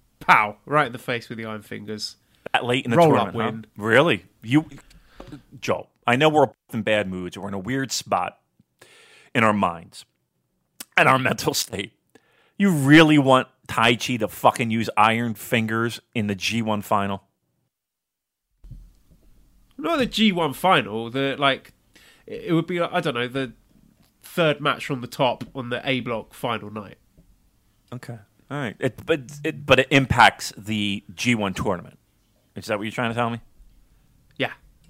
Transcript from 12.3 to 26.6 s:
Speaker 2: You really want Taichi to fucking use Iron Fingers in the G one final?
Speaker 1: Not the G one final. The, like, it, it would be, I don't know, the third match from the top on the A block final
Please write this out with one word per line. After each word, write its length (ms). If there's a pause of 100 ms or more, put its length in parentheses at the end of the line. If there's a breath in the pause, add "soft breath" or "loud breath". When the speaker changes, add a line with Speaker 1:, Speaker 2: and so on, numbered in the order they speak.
Speaker 2:
You 140
really 480
want 300 (200)
Taichi 520
to 80
fucking 420
use 260
Iron 380
Fingers 680 (140)
in 140
the 80
G 260
one 220
final? 400 (2500)
Speaker 1:
Not 200
the 80
G 260
one 220
final. 560
The, 280
like, 360 (540 soft breath)
it, 180
it 80
would 140
be, 120
I 200
don't 160
know, 120
the 260 (680)
third 400
match 240
from 160
the 60
top 360 (120)
on 140
the 180
A 140
block 320
final 380